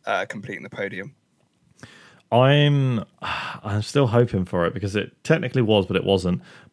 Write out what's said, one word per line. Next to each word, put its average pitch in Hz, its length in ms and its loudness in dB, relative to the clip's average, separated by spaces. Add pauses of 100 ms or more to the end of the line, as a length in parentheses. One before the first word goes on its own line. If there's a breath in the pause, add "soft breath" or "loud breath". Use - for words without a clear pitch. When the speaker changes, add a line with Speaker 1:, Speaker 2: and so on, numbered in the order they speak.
Speaker 1:
uh, 101 240 -4
completing 101 320 -12
the 95 80 -16
podium. 101 460 -10 (1160 loud breath)
Speaker 2:
I'm, 135 720 4 (100)
<sighs> - 80 -20
I'm - 600 -6
still 139 260 2
hoping 110 380 2
for 87 200 0
it - 80 -2
because 98 220 -6
it 101 160 -4 (120)
technically 151 380 0
was, 104 240 4
but 92 100 -2
it 95 80 -2
wasn't. 90 380 0 (320 loud breath)